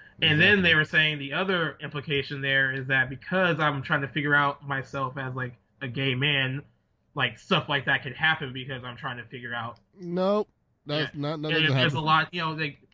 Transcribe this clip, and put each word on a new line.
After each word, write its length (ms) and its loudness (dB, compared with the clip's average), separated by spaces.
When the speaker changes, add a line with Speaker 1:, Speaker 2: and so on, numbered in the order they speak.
Speaker 1:
And 180 4
then 200 8
Speaker 2:
Exactly. 100 4
Speaker 1:
they 60 6
were 100 4
saying 340 2
the 140 -8
other 480 0
implication 600 -4
there 300 2
is 160 -6
that 220 2
because 500 0
I'm 220 0
trying 200 -2
to 60 -4
figure 260 0
out 320 2
myself 520 -6
as, 180 -6
like, 200 -6
a 80 -8
gay 260 -2
man, 460 0
like, 220 -2
stuff 300 0
like 180 -2
that 180 2
could 120 -10
happen 380 0
because 320 -10
I'm 100 -10
trying 220 -8
to 80 -12
figure 280 -12
out. 260 -8
Speaker 2:
Nope. 480 0
That's 280 -4
Speaker 1:
Yeah. 80 -8
Speaker 2:
not, 120 -2
Speaker 1:
And 100 -8
Speaker 2:
nothing 200 0
Speaker 1:
there's 100 4
Speaker 2:
happened. 240 2
Speaker 1:
a 40 -2
lot, 320 2
you 80 -6
know, 120 -2
like, 240 -6